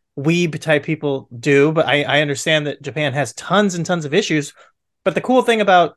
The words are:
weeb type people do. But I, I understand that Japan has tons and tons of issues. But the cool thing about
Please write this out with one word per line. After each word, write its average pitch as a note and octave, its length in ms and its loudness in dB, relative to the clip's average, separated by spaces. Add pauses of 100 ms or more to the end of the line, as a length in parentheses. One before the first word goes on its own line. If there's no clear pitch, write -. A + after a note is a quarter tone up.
(180)
weeb D#3+ 420 0
type D3 240 0
people D3 520 -6
do. C#3 360 2
But D#3+ 140 2
I, C#3+ 160 2
I C#3 180 0
understand D3 480 -2
that - 140 -10
Japan C#3+ 320 -4
has C#3 180 -4
tons G3 420 0
and E3+ 100 -4
tons E3+ 200 -2
of C#3+ 100 -4
issues. E3 380 -2 (500)
But - 120 -2
the - 60 -4
cool B3+ 220 2
thing A3 180 2
about F3+ 360 4